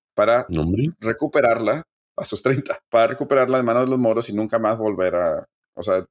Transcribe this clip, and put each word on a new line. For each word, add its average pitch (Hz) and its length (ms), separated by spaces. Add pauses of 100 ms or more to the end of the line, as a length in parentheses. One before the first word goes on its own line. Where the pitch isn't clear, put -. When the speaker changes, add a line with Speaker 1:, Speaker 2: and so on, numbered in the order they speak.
(140)
Speaker 1:
para 113 320 (120)
Speaker 2:
Hombre. 104 440
Speaker 1:
recuperarla 117 840 (320)
a - 80
sus - 180
treinta, - 380 (100)
para 117 180
recuperarla 131 500
de 127 60
manos 120 200
de 131 60
los 131 100
moros 117 300
y 104 40
nunca 107 240
más 113 200
volver 92 380
a... 82 340 (240)
o - 100
sea, 92 280